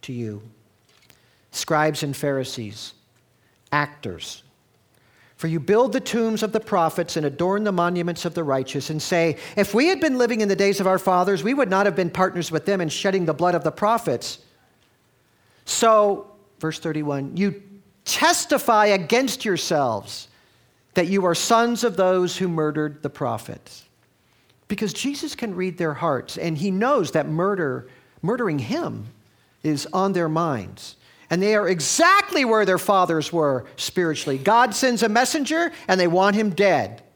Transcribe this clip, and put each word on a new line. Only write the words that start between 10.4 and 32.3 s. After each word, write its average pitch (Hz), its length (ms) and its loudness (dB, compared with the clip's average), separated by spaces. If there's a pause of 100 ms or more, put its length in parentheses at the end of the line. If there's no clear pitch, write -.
in 208 80 2
the 190 80 2
days 196 240 2
of 185 60 2
our 190 120 4
fathers, 180 440 2
we 226 120 0
would 269 140 0
not 190 180 2
have 185 100 0
been 180 140 0
partners 180 400 -2
with 160 140 -2
them 202 160 0
in 165 80 -2
shedding 185 380 0
the 156 80 0
blood 175 200 2
of 156 100 -2
the 151 80 0
prophets.' 208 680 -2 (1300)
So," 214 600 2 (300)
verse 156 200 -6
thirty-one, 143 580 -4
"you 196 260 -2 (440)
testify 240 800 2
against 208 580 0
yourselves 143 840 -2 (680)
that 180 120 2
you 190 180 0
are 170 100 2
sons 233 500 2
of 196 120 0
those 185 420 2
who 190 100 -2
murdered 151 540 -4
the 139 80 -6
prophets." - 720 -8 (840)
Because 208 260 -4
Jesus 285 400 -6
can 214 200 -8
read 185 220 -4
their 156 180 -2
hearts, 135 440 -2
and 160 180 -2
he 185 140 -2
knows 214 400 0
that 151 180 0
murder, 156 600 -2 (340)
murdering 196 360 -2
him 117 500 -6 (540)
is 151 300 -2
on 190 200 0
their 170 160 0
minds. 135 680 -4 (340)
And 180 120 0
they 214 120 2
are 208 140 2
exactly 320 760 2